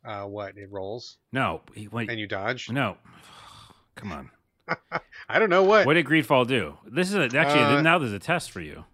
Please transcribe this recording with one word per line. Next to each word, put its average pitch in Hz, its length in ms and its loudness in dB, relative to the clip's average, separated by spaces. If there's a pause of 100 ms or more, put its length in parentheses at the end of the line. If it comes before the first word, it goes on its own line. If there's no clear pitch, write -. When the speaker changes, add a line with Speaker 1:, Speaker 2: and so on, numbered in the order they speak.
Speaker 1:
Uh, 104 200 -10
what? 101 320 -12
It 101 120 -18
rolls? 98 480 -12 (140)
Speaker 2:
No. 110 300 -4 (120)
He, 104 140 -16
wait. 113 220 -8
Speaker 1:
And 113 100 -8
you 104 80 -8
dodge? 107 420 -6
Speaker 2:
No. 117 280 -4 (480)
<sighs> - 500 -20
Come 101 160 -14
on. 71 200 -14 (360)
Speaker 1:
<laughs> - 640 -10
I 143 100 2
don't 214 100 2
know 180 140 6
what. 196 220 6
Speaker 2:
What 147 80 4
did 165 120 4
Greedfall 143 400 4
do? 104 400 -2
This 170 220 -2
is 202 80 -4
a, 135 220 0
actually, 147 240 4
Speaker 1:
Uh, 143 200 4
Speaker 2:
now 165 160 4
there's 131 140 0
a 101 80 -4
test - 320 -4
for - 80 -12
you. 82 240 -14 (100)